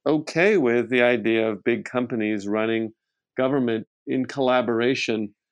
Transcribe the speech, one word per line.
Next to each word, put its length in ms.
okay 520
with 320
the 120
idea 480
of 140
big 200
companies 640
running 460
government 520
in 180
collaboration, 1080